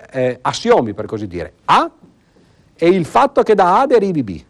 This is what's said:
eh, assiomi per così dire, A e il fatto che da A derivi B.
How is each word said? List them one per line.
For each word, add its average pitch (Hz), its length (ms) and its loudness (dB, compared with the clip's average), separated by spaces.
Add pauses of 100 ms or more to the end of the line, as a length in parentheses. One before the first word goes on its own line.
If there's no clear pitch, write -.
(100)
eh, 127 300 -2
assiomi 143 540 0
per 104 100 -8
così 107 220 -8
dire, 85 260 -10 (140)
A 302 240 2 (840)
e 165 140 0
il 185 160 2
fatto 254 380 0
che 220 120 2
da 190 280 4
A 277 40 0
derivi 196 360 0
B. 92 280 -12